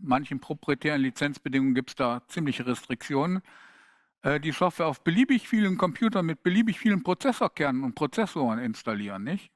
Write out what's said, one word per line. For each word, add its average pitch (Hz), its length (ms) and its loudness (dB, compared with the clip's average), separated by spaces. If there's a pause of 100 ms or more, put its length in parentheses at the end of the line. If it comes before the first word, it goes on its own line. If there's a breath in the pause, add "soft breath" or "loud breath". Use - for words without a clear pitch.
manchen 135 380 0
proprietären 151 600 -2
Lizenzbedingungen 135 760 0
gibt's 131 200 -2
da 123 340 -2
ziemliche 135 380 -4
Restriktionen, 139 760 -2 (800 loud breath)
äh, 143 200 0
die 151 120 -2
Software 175 340 0
auf 143 160 -4
beliebig 233 460 4
vielen 196 300 2
Computern 185 480 2
mit 160 160 -4
beliebig 202 360 2
vielen 202 240 2
Prozessorkernen 170 800 0
und 123 100 -4
Prozessoren 139 640 0
installieren, 104 680 -4
nicht? 175 300 -6